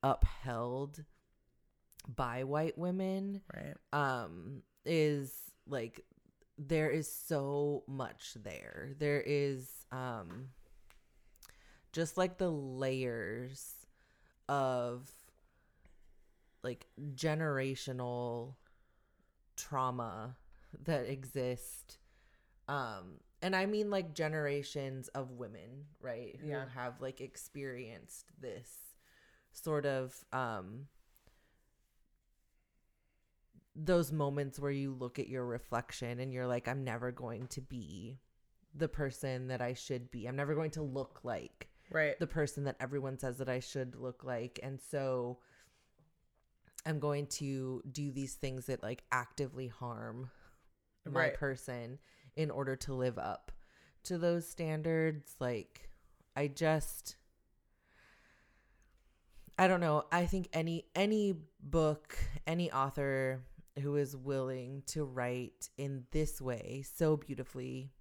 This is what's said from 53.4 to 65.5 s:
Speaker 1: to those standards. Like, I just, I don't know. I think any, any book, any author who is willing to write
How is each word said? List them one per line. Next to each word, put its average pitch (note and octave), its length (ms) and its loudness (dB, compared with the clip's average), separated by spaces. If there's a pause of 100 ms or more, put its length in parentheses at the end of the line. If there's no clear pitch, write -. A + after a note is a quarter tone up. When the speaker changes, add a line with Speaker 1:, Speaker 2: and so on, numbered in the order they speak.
Speaker 1:
to F3+ 140 0
those E3+ 300 4
standards. D#3+ 920 2
Like, - 500 -4 (460)
I C#3+ 140 2
just, D#3 680 2 (2500)
I F#3 120 10
don't F#3 120 8
know. D3+ 300 6
I F3 160 6
think F3+ 260 4
any, E3 440 0
any G3+ 360 6 (280)
book, D3+ 580 4 (260)
any E3+ 280 2
author C3+ 720 2 (360)
who C#3+ 160 0
is C#3+ 200 2
willing C3 720 -2
to D#3 180 0
write B2+ 720 -2